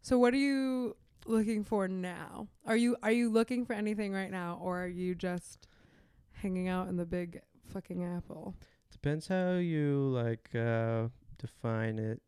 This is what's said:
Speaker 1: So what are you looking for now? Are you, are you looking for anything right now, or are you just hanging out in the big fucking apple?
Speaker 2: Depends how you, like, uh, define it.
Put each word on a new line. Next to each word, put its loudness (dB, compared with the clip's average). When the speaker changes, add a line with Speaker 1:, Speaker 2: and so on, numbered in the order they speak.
Speaker 1:
So 4
what 6
are 4
you 0
looking 2
for 0
now? -6
Are 0
you, 4
are 2
you 4
looking 2
for -4
anything -2
right -2
now, -6
or -2
are -4
you -2
just -6
hanging -2
out 0
in -2
the -2
big -6
fucking -6
apple? -8
Speaker 2:
Depends -2
how 2
you, 2
like, -2
uh, 2
define -2
it. -2